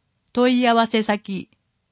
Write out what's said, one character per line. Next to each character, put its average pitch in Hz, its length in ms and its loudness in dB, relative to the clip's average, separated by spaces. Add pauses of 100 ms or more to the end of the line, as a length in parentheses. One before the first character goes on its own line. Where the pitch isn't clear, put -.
(340)
問 247 260 2
い 247 80 0
合 233 60 4
わ 226 140 2
せ 220 160 -2
先、 202 460 -6 (420)